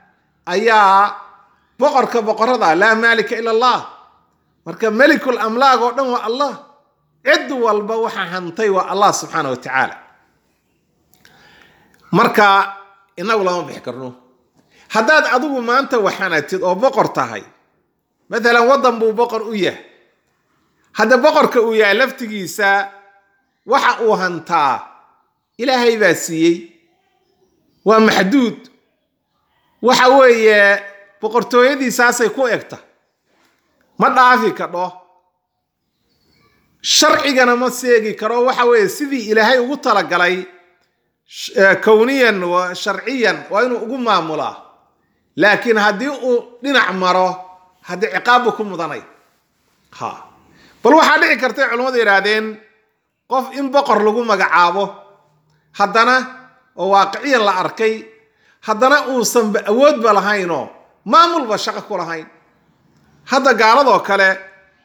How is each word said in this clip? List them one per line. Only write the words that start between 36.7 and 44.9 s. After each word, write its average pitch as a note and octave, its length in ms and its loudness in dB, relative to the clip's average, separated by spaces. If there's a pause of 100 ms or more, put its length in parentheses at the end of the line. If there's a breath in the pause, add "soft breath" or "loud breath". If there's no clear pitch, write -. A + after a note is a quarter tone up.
Sharcigana C#4+ 720 2
ma B3 140 -2
seegi A#3+ 460 0
karo. A#3 300 -2
Waxa B3 200 0
weeye A3+ 240 2
sidii C4+ 400 -6
Ilaahay A3 300 2
ugu B3+ 180 -4
talagalay, F#3 680 0 (800)
sh-, - 300 -16
eh, F#3+ 280 6
kowniyan A3+ 600 4
wa F3+ 320 -2
sharciyan G3+ 640 -4 (120)
waa G3+ 140 0
inuu B3 200 -2
ugu A#3+ 140 -8
maamulaa. D#3+ 580 -4 (840)